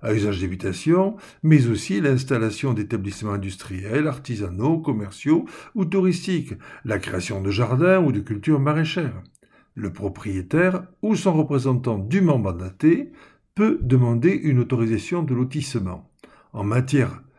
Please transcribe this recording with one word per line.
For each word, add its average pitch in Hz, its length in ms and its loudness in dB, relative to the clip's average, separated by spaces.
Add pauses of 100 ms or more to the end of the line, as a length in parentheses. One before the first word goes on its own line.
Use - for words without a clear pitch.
à 113 100 -2
usage 101 280 0
d'habitation, 151 760 0 (280)
mais 147 240 8
aussi 185 320 0
l'installation 131 760 0
d'établissements 101 600 -4
industriels, 98 760 -4
artisanaux, 117 680 -4
commerciaux 139 680 -2 (320)
ou 196 80 0
touristiques, 180 720 0 (300)
la 107 140 -2
création 98 420 -6
de 95 100 -2
jardins 127 520 2
ou 147 80 4
de 104 80 -2
cultures 147 400 0
maraîchères. 151 640 -2 (540)
Le 98 160 -6
propriétaire 101 920 -2 (180)
ou 214 120 2
son 180 180 2
représentant 131 680 0
dûment 143 400 2
mandaté 95 760 0 (420)
peut 214 260 2
demander 123 520 4
une 147 260 2
autorisation 117 640 0
de 131 100 -2
lotissement. 123 800 -4 (420)
En 104 120 -6
matière 127 580 0 (160)